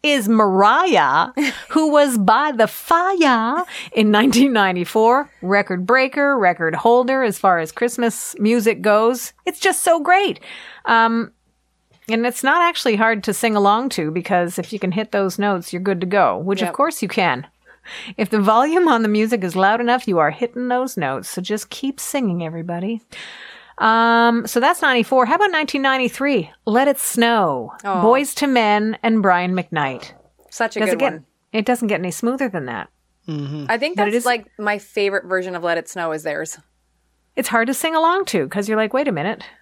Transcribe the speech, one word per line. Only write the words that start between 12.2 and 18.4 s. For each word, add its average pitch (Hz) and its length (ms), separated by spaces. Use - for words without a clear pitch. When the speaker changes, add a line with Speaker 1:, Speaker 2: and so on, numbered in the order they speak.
Speaker 1:
it's 240 180
not 294 180
actually 330 340
hard 226 300
to 208 80
sing 220 240
along 208 320
to, 156 220
because 175 460
if 175 140
you 214 80
can 185 140
hit 220 180
those 196 260
notes, 202 360
you're 180 80
good 190 180
to 185 80
go, 175 300
which 190 240
of 180 60
Speaker 2:
Yep. 170 60
Speaker 1:
course 311 280
you 196 80
can. 151 360
If 208 140
the 220 100
volume 269 480